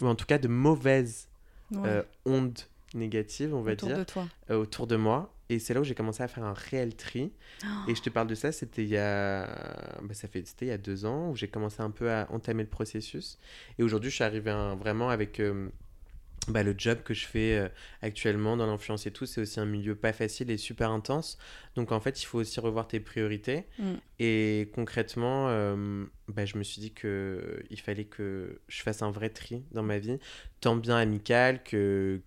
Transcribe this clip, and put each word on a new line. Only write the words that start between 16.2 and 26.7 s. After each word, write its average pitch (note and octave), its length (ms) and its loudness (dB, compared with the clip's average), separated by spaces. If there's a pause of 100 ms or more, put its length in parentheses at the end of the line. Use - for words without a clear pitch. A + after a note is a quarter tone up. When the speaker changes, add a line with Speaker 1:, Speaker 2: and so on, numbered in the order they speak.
Speaker 1:
bah, A2 160 4
le G2+ 140 4
job A2+ 260 2
que - 100 -2
je - 140 -4
fais, A2 300 4
euh, G2 100 2 (340)
actuellement G#2+ 560 2
dans A2+ 80 2
l'influence G#2+ 420 -2
et G2+ 40 -6
tout, C3 140 -8
c'est - 160 -4
aussi G#2 180 -4
un G#2+ 60 2
milieu G#2 300 0
pas A2 160 2
facile A2+ 400 -2
et G#2+ 60 0
super A2+ 340 0
intense. C3 460 -2 (380)
Donc A#2+ 160 0
en A2 80 4
fait, C3+ 220 -2
il - 40 -6
faut - 140 -2
aussi A2 200 -2
revoir A2+ 280 0
tes A2 120 -2
priorités. A2 680 -2 (120)
Speaker 2:
Mm. F#3+ 160 -2 (260)
Speaker 1:
Et G#2+ 540 4
concrètement, A#2+ 760 0
euh, G2+ 540 0 (260)
bah, G2+ 160 -2
je G2+ 120 -4
me G#2 60 -2
suis - 180 -10